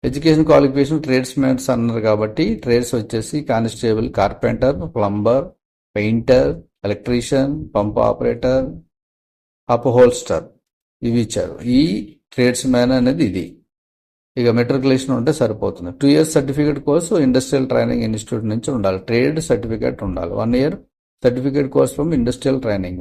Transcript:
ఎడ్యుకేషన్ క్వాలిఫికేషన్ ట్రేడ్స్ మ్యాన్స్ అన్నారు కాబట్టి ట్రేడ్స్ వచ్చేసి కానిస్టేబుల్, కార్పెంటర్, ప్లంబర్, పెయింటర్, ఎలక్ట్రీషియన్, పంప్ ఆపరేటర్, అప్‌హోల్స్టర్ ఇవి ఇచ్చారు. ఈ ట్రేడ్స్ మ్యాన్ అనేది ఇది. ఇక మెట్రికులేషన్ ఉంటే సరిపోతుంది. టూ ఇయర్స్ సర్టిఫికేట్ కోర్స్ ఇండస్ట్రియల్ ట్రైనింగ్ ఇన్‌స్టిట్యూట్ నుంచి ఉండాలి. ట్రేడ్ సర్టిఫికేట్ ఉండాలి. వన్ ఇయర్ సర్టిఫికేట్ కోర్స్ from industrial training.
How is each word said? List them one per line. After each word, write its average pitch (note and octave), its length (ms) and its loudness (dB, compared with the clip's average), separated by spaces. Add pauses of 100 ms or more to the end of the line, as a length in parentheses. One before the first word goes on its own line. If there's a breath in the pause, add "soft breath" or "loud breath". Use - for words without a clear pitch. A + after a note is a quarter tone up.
ఎడ్యుకేషన్ D#3 460 2
క్వాలిఫికేషన్ C#3+ 520 4
ట్రేడ్స్ B2+ 360 0
మ్యాన్స్ C3 320 0
అన్నారు A#2 300 0
కాబట్టి A2 540 0
ట్రేడ్స్ A#2+ 400 0
వచ్చేసి A2+ 420 -4 (140)
కానిస్టేబుల్, A2+ 580 -2 (120)
కార్పెంటర్, A2 760 0
ప్లంబర్, G#2+ 500 0 (520)
పెయింటర్, A#2 540 2 (340)
ఎలక్ట్రీషియన్, B2 680 -2 (220)
పంప్ G#2 240 -2
ఆపరేటర్, B2 640 0 (1120)
అప్‌హోల్స్టర్ A#2+ 680 4 (580)
ఇవి A#2+ 180 0
ఇచ్చారు. F#2 420 -4
ఈ B2 200 2 (500)
ట్రేడ్స్ B2 340 2
మ్యాన్ B2 260 4
అనేది C3 320 2
ఇది. F#2 220 -2 (920)
ఇక A#2+ 120 2
మెట్రికులేషన్ C3 680 0
ఉంటే A#2+ 160 0
సరిపోతుంది. G#2 680 -4
టూ C#3 100 0
ఇయర్స్ D#3 280 4
సర్టిఫికేట్ C#3+ 480 0
కోర్స్ E3 280 0
ఇండస్ట్రియల్ C3 560 2
ట్రైనింగ్ A#2+ 340 0
ఇన్‌స్టిట్యూట్ A2 420 -6
నుంచి A2+ 320 -4
ఉండాలి. F#2+ 220 -2
ట్రేడ్ C3 420 0
సర్టిఫికేట్ A#2+ 600 -4
ఉండాలి. F2 320 -6
వన్ A2+ 220 0
ఇయర్ D3 200 0 (480)
సర్టిఫికేట్ C3 460 0
కోర్స్ C3+ 260 2
from D3 180 -2
industrial B2+ 500 0
training. F#2+ 360 -4